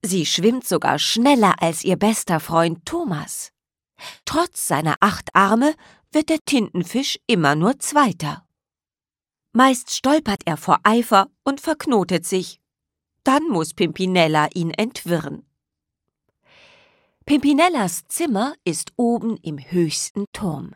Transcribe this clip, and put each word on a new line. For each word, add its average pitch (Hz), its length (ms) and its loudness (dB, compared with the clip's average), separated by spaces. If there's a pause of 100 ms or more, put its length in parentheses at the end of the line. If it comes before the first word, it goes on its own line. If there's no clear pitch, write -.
Sie 180 220 -2
schwimmt 233 400 0
sogar 147 320 0
schneller 233 640 4
als 165 200 -2
ihr 180 140 2
bester 190 440 0
Freund 165 440 0
Thomas. 240 680 -6 (720)
Trotz - 420 -2
seiner 156 320 0
acht 190 340 0
Arme 226 400 4 (360)
wird 302 180 0
der 311 160 0
Tintenfisch 226 800 -2
immer 156 280 2
nur 190 240 0
Zweiter. 226 680 -2 (1080)
Meist 254 400 2
stolpert 285 500 0
er 156 140 -4
vor - 240 0
Eifer 220 460 2 (140)
und 277 200 -4
verknotet 202 640 -2
sich. - 340 -6 (640)
Dann 294 240 2
muss 160 260 -2
Pimpinella 165 800 2
ihn 165 160 -2
entwirren. 160 760 -6 (1800)
Pimpinellas 285 840 2
Zimmer 269 460 -2 (100)
ist - 320 -6
oben 233 420 0
im 156 200 -10
höchsten 175 720 -2
Turm. 151 420 -8